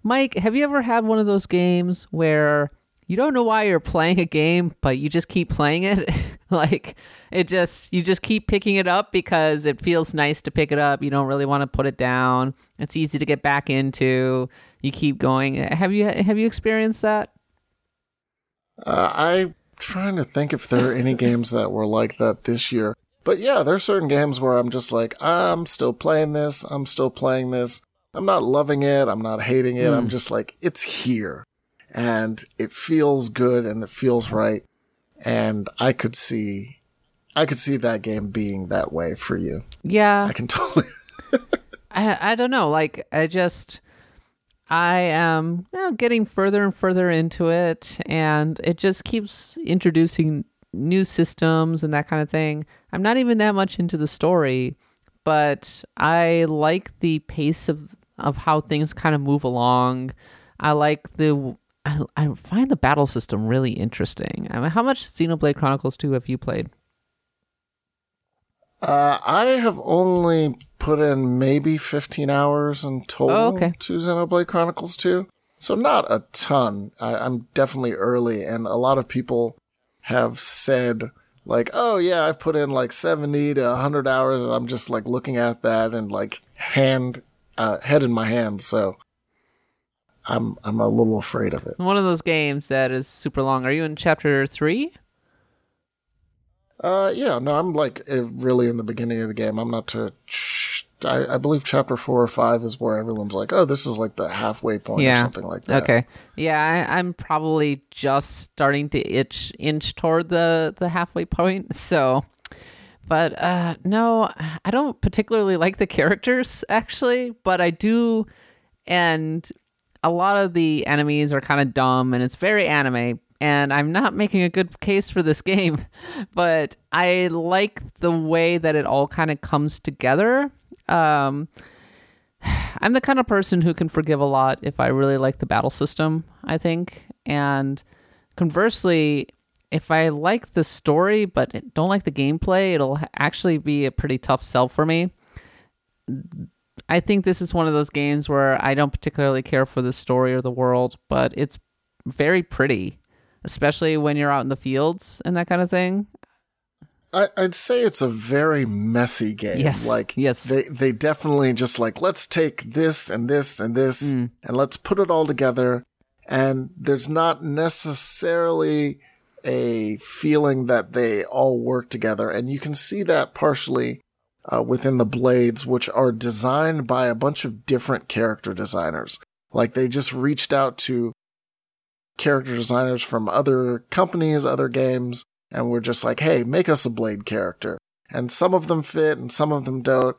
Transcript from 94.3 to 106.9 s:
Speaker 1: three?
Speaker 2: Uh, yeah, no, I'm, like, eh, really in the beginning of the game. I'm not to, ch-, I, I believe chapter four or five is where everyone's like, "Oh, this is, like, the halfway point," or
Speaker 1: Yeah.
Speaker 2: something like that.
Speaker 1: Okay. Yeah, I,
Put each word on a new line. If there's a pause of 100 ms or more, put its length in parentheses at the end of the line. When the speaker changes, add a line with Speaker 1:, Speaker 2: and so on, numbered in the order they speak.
Speaker 1:
three? (1900)
Speaker 2:
Uh,
yeah,
no,
I'm,
like,
eh,
really
in
the
beginning
of
the
game.
I'm
not
to, (140)
ch-, (160)
I,
I
believe
chapter
four
or
five
is
where
everyone's
like,
"Oh,
this
is,
like,
the
halfway
point,"
or
Speaker 1:
Yeah.
Speaker 2:
something
like
that.
Speaker 1:
Okay. (320)
Yeah, (280)
I,